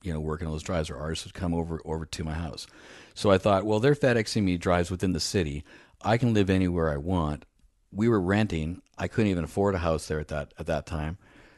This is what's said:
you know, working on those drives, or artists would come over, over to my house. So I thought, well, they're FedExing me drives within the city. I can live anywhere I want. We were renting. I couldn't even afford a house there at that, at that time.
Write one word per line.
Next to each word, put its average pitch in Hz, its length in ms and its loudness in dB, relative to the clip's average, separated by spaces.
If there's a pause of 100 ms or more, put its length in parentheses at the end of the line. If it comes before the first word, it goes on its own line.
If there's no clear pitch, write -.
you 85 120 -4
know, 78 60 -4
working 78 260 -4
on 80 80 -4
those 78 80 -6
drives, 82 260 -2
or 76 80 -10
artists 78 300 -6
would - 80 -18
come 87 180 -2
over, 82 320 -2
over 80 220 -6
to - 180 -8
my 78 100 -6
house. 80 340 -8 (460)
So 104 180 4
I 95 60 8
thought, 98 260 4
well, 107 160 2
they're 143 160 4
FedExing 117 480 2
me 92 120 2
drives 87 340 2
within 92 220 -2
the 80 80 -2
city. 73 440 -2 (400)
I 107 120 2
can 117 180 2
live 98 160 4
anywhere 87 420 2
I 71 40 -2
want. 76 480 -2 (480)
We 104 160 2
were 117 120 4
renting. 90 640 0 (160)
I 92 100 -4
couldn't 107 220 2
even 87 140 0
afford 98 300 0
a 92 40 0
house 80 280 0
there 78 140 -4
at 73 80 -10
that, 73 300 -8
at 80 80 -10
that 80 200 -4
time. 80 320 -6 (400)